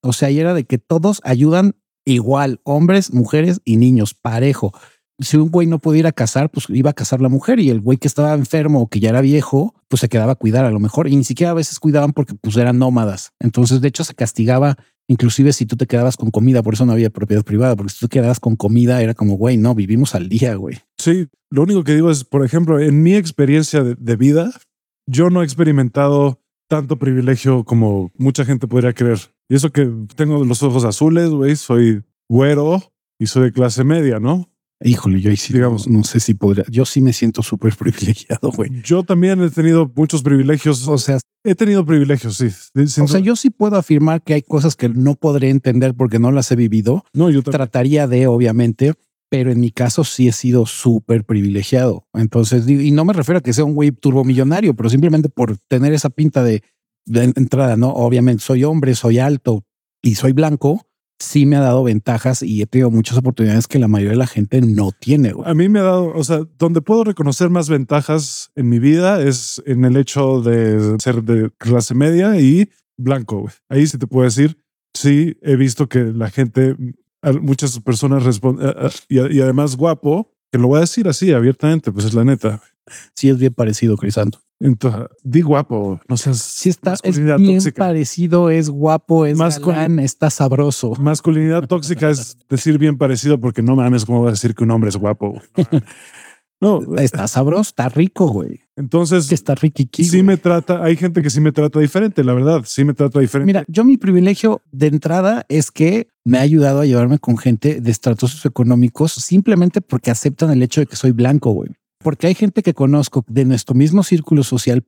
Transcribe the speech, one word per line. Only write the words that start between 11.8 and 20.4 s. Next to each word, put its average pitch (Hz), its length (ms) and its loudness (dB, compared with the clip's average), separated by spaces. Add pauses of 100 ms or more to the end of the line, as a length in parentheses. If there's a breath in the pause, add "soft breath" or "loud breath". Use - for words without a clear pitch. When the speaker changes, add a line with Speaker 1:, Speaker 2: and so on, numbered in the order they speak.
Speaker 1:
porque, 143 220 -4
pues, 107 220 -6
eran 123 220 2
nómadas. 117 600 -2
Entonces, 123 420 0
de 139 80 2
hecho, 165 140 -6
se - 120 -12
castigaba 127 600 0 (340 soft breath)
inclusive 131 440 2
si 117 120 -4
tú 113 120 -6
te 127 100 -4
quedabas 123 300 -2
con 110 140 -6
comida. 123 300 2
Por 110 140 -2
eso 123 100 0
no 120 60 2
había 113 180 2
propiedad 104 340 -2
privada, 113 340 0
porque 98 160 -8
si - 60 -20
tú 120 100 -4
te 135 100 -2
quedabas 120 220 0
con 110 160 -2
comida 120 440 2
era 113 120 -2
como, 104 240 -2
güey, 117 200 0
no, 117 160 2
vivimos 110 420 -2
al 90 140 -6
día, 107 260 -2